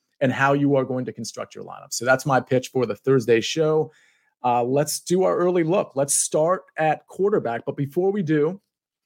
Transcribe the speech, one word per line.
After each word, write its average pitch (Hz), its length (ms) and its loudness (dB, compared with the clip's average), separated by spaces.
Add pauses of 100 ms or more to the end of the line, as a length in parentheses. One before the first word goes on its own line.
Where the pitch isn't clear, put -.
(200)
and 131 100 2
how 135 220 2
you 143 240 2
are 131 80 2
going 127 220 -6
to 110 60 -10
construct - 440 -12
your 101 80 -14
lineup. 92 260 -18
So - 140 -8
that's 131 200 2
my 135 140 2
pitch 127 300 -2
for 127 180 -2
the 107 80 -4
Thursday 120 460 2
show. 156 500 0 (540)
Uh, 123 180 2
let's 139 380 -2
do 180 240 0
our 180 120 2
early 175 280 2
look. 175 320 0
Let's 139 180 -2
start 165 520 0 (100)
at 156 320 0
quarterback. 143 560 -2
But - 120 -6
before 175 360 -2
we 208 100 -2
do, 156 380 0 (460)